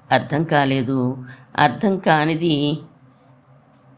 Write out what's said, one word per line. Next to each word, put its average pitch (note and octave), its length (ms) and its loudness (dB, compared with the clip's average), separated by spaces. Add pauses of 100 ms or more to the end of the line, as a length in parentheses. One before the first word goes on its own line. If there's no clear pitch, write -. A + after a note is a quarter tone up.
(120)
అర్థం C3+ 320 0
కాలేదు. C3+ 800 0 (320)
అర్థం D#3 400 2
కానిది D#3 840 0 (1200)